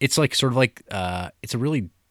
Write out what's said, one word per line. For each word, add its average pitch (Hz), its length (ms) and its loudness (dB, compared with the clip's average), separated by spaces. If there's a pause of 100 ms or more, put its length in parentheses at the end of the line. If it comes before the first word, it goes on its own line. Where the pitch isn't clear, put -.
it's, - 180 0
like, 151 180 2
sort 135 160 2
of, 120 40 0
like, - 260 2 (100)
uh, 90 380 -4 (120)
it's - 120 -8
a 120 40 -2
really 131 300 0 (220)